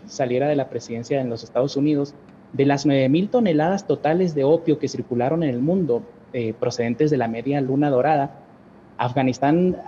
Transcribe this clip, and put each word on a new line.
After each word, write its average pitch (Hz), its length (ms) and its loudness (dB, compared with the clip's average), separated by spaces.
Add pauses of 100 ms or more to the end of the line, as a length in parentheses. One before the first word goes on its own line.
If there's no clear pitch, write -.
saliera 127 420 -2
de 151 80 0
la 139 140 -2
presidencia 117 500 -6
en 127 100 -4
los 113 140 -8
Estados 127 320 -2
Unidos, 143 400 0 (380)
de 135 120 2
las 139 200 2
nueve 135 240 4
mil 170 180 2
toneladas 190 600 0
totales 160 460 0
de 139 120 0
opio 160 340 2
que 143 80 -2
circularon 127 560 -2
en 147 60 0
el 120 100 -2
mundo, 143 440 0 (280)
eh, 113 260 -4
procedentes 120 540 0
de 139 60 2
la 117 100 0
Media 117 320 -2
Luna 135 300 0
Dorada, 139 500 0 (580)
Afganistán 139 920 0